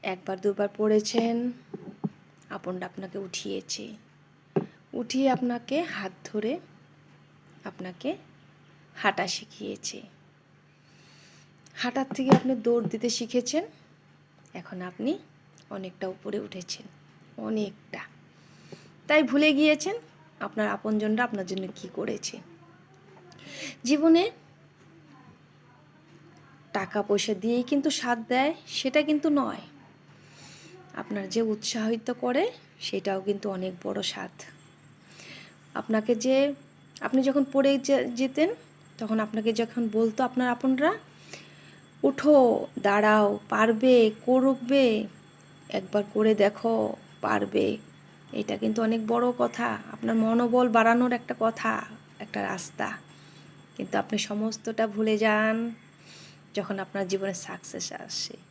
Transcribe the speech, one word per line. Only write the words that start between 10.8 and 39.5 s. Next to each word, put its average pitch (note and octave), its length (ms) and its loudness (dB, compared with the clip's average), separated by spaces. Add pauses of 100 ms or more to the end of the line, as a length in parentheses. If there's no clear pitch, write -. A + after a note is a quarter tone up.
হাঁটার C4 300 -2 (100)
থেকে C4+ 160 0
আপনি C4 260 4
দৌড় A#3 320 0
দিতে A#3 220 -2
শিখেছেন, B3 540 -2 (920)
এখন F3+ 280 -12
আপনি A3 360 -6 (520)
অনেকটা F#3+ 380 -10
উপরে G3+ 320 -8
উঠেছেন, - 460 -12 (560)
অনেকটা। - 580 -6 (1040)
তাই D4+ 160 6
ভুলে C#4+ 300 4
গিয়েছেন D4+ 440 2 (440)
আপনার G#3 280 -4
আপনজনরা G#3+ 560 0
আপনার G3+ 220 -4
জন্য F#3+ 300 -6
কী F#3 180 -14
করেছে। - 460 -8 (1400)
জীবনে D#4+ 460 6 (2500)
টাকা G3 300 -4
পয়সা G3+ 320 0
দিয়েই A#3 280 0
কিন্তু C#4+ 280 0
সাথ A#3+ 280 -2
দেয়, B3+ 360 0 (120)
সেটা C4+ 360 0
কিন্তু D4+ 260 0
নয়। C4+ 320 0 (1300)
আপনার G3+ 340 -8
যে A3+ 140 0
উৎসাহিত A3 680 -2
করে, B3 420 0 (280)
সেটাও G3 400 -4
কিন্তু G3+ 300 -4
অনেক F#3 320 -6
বড় G3+ 200 -6
সাথ। F#3+ 280 -8 (1400)
আপনাকে A3 400 0
যে, C4 400 2 (460)
আপনি C4 220 0
যখন C#4 300 2
পড়ে C#4 260 4
যে-, B3+ 320 2
যেতেন, C4+ 440 0 (440)
তখন A3 220 -2
আপনাকে G#3+ 320 0